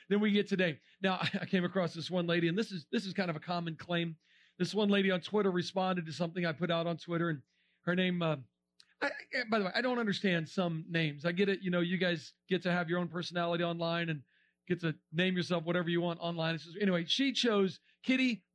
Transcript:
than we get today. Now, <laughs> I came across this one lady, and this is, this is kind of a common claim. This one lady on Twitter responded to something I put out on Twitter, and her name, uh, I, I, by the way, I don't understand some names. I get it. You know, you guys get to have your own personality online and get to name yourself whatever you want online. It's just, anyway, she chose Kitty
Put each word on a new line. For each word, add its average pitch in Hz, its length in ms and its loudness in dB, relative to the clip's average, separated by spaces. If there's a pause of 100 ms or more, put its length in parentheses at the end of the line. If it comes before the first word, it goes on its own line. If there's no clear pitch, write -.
than 202 140 4
we 214 100 4
get 202 160 4
today. 180 320 0 (220)
Now, 185 180 0 (100)
<laughs> - 120 -2
I 175 40 -4
came 180 200 2
across 175 280 0
this 160 160 -8
one 175 180 0
lady, 170 200 4
and 170 100 2
this 226 140 -2
is, 175 220 -10
this 226 120 0
is 190 60 -6
kind 180 180 -2
of 160 60 -2
a 151 60 -8
common 170 340 -4
claim. 170 400 -2 (420)
This 180 160 -2
one 208 140 2
lady 196 240 4
on 185 80 2
Twitter 202 320 2
responded 180 540 0
to 160 80 -10
something 175 320 -2
I 165 80 0
put 170 180 -2
out 165 160 2
on 170 80 0
Twitter, 170 340 0
and 147 120 -2 (400)
her 175 140 0
name, 180 260 2
uh, 160 160 0 (640)
I, 294 60 0
I, - 20 0 (420)
by 220 80 2
the 196 60 0
way, 180 100 -2
I 240 60 2
don't 247 180 0
understand 185 480 0
some 170 420 -2
names. 156 360 -2
I 175 80 0
get 190 160 2
it. 190 120 0
You 185 100 -2
know, 180 100 2
you 175 160 0
guys 175 340 -2 (160)
get 180 160 0
to 180 80 0
have 175 180 0
your 175 100 0
own 175 100 -2
personality 170 560 -2
online 170 420 -2
and 151 140 -4 (440)
get 175 140 -2
to 160 160 -2 (160)
name 185 240 2
yourself 170 300 -2
whatever 170 240 0
you 170 100 2
want 170 220 -2
online. 165 340 -2
It's 156 80 -8
just, 165 160 -16
anyway, 180 260 2
she 262 280 0
chose 202 480 2 (200)
Kitty 254 540 0